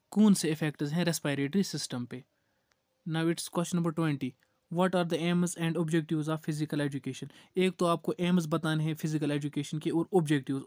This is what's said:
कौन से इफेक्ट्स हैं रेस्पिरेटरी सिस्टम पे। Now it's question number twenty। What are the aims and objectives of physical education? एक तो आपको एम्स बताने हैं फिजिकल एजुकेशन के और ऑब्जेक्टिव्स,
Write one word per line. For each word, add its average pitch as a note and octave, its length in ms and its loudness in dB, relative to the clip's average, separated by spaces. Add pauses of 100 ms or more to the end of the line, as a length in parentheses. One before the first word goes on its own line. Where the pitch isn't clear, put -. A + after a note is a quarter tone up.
(100)
कौन G#3 240 6
से D#3+ 160 0
इफेक्ट्स D3+ 420 -2
हैं E3+ 120 0
रेस्पिरेटरी D3 580 0
सिस्टम C#3 420 -6
पे। B2 200 -12 (840)
Now E3 180 0
it's E3 220 -2
question F3 260 -2
number E3+ 240 0
twenty। C#3+ 320 0 (440)
What F3+ 200 2
are F3 180 2
the E3 60 2
aims F3 400 0
and E3 180 0
objectives D#3 520 0
of D#3 120 -2
physical D3 500 -2
education? C#3 380 -8 (280)
एक F#3 200 2
तो F3+ 100 0
आपको E3+ 340 0
एम्स F3 260 2
बताने D#3 380 0
हैं D#3+ 100 0
फिजिकल D#3 360 -2
एजुकेशन D3 480 -4
के D#3 120 -4
और D#3+ 240 0
ऑब्जेक्टिव्स, C#3+ 520 2